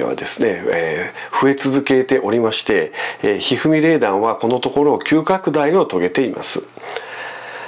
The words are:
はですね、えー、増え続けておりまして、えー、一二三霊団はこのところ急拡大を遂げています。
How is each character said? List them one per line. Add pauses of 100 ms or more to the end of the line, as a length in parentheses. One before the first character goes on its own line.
は
で
す
ね、
え (200)
ー、
増
え
続
け
て
お
り
ま
し
て、 (300)
え
ー、
一
二
三
霊
団
は
こ
の
と
こ
ろ
急
拡
大
を
遂
げ
て
い
ま
す。 (1040)